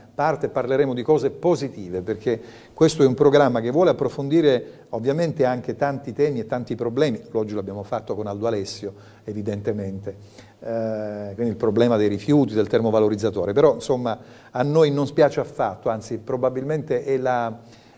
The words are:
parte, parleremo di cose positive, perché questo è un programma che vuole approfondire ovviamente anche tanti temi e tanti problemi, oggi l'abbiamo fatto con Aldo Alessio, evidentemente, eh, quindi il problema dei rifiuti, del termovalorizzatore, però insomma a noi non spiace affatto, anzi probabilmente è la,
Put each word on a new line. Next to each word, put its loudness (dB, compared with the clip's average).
parte, -2
parleremo 0
di -4
cose 2
positive, -4
perché -2
questo 2
è 8
un 4
programma 4
che -2
vuole 4
approfondire 0
ovviamente 0
anche -2
tanti -4
temi 0
e -6
tanti -6
problemi, -2
oggi -2
l'abbiamo -8
fatto -6
con -6
Aldo -4
Alessio, -6
evidentemente, -6
eh, -6
quindi -2
il -8
problema 4
dei 4
rifiuti, 2
del 2
termovalorizzatore, 2
però 6
insomma -2
a 0
noi 4
non 0
spiace 2
affatto, -4
anzi -4
probabilmente -4
è 0
la, -2